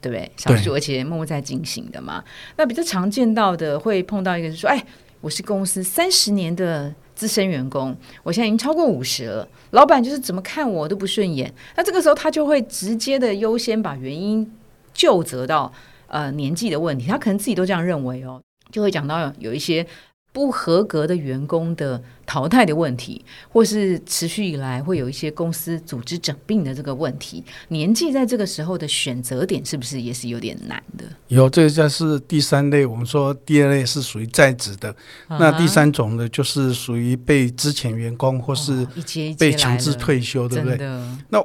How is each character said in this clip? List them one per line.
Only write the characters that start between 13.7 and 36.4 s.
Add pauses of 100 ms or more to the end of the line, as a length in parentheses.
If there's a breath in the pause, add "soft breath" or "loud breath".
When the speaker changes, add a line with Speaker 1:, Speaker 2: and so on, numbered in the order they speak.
Speaker 1:
把
原
因 (420)
究
责
到， (360 soft breath)
呃，
年
纪
的
问
题，
他
可
能
自
己
都
这
样
认
为
哦。 (300)
就
会
讲
到
有
一
些 (460 loud breath)
不
合
格
的
员
工
的 (240 loud breath)
淘
汰
的
问
题， (240 loud breath)
或
是
持
续
以
来
会
有
一
些
公
司
组
织
整
并
的
这
个
问
题， (260 loud breath)
年
纪
在
这
个
时
候
的
选
择
点
是
不
是
也
是
有
点 (120)
难 (160)
的？ (240)
Speaker 2:
有，
这
个
就
是
第
三
类，
我
们
说 (140)
第
二
类
是
属
于
在
职
的， (380 loud breath)
Speaker 1:
啊
哈。
Speaker 2:
那
第
三
种
呢，
就